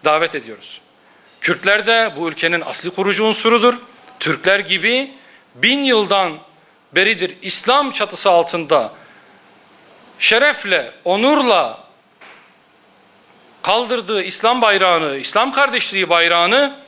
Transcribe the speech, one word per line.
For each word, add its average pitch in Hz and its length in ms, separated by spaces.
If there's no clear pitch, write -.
davet 156 300
ediyoruz. 110 460
Kürtler 196 460
de 226 280
bu 165 140
ülkenin 165 320
asli 160 280
kurucu 190 360
unsurudur. 226 520
Türkler 180 400
gibi 208 520
bin 254 280
yıldan 196 540
beridir 185 500
İslam 254 500
çatısı 202 380
altında 160 640
şerefle, 208 720
onurla 208 760
kaldırdığı 220 640
İslam 226 380
bayrağını, 180 560
İslam 220 340
kardeşliği 226 580
bayrağını 170 640